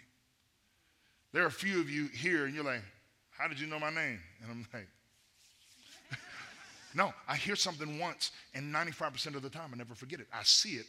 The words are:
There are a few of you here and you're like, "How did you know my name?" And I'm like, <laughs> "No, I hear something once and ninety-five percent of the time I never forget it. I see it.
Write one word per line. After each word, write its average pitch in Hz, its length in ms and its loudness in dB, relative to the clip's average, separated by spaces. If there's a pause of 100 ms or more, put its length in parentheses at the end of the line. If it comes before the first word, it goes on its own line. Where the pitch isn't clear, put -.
(1300)
There 160 100 6
are 170 60 8
a 139 40 4
few 185 300 2
of 147 80 0
you 147 200 0
here 156 360 4
and 135 80 -2
you're 151 100 -2
like, 127 200 0 (480)
"How 151 160 -2
did 147 120 -4
you 151 60 -2
know 156 140 -4
my 151 100 0
name?" 151 300 0 (240)
And 113 80 -8
I'm 117 200 -8
like, 110 160 -10 (1200)
<laughs> - 80 -6 (760)
"No, 151 180 6 (160)
I 139 80 0
hear 190 200 2
something 151 420 0
once 165 320 -2 (240)
and 143 180 -4
ninety-five 156 400 2
percent 151 240 -4
of 139 60 -2
the 135 80 -6
time 160 240 -8
I 120 40 -8
never 120 180 -10
forget 135 240 -10
it. 107 120 -12
I 110 120 -4
see 185 320 8
it. 110 140 -4